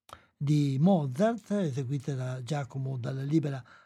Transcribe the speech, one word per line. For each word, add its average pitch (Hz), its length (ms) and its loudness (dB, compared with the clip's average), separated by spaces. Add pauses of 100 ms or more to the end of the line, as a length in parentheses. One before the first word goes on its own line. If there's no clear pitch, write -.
(360)
di 143 440 2
Mozart, 180 720 2
eseguite 143 640 -2
da 127 280 -6
Giacomo 135 540 -4
Dalla 135 260 -6
Libera 139 400 0 (220)